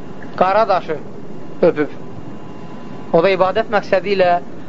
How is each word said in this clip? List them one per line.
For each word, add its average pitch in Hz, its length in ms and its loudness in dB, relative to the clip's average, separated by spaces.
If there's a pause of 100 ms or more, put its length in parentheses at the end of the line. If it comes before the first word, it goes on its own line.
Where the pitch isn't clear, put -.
(380)
qara 196 300 4
daşı 165 300 0 (640)
öpüb. 147 360 2 (1160)
O 165 100 6
da 190 100 6
ibadət 185 400 2
məqsədi 196 420 2
ilə, 180 180 6 (360)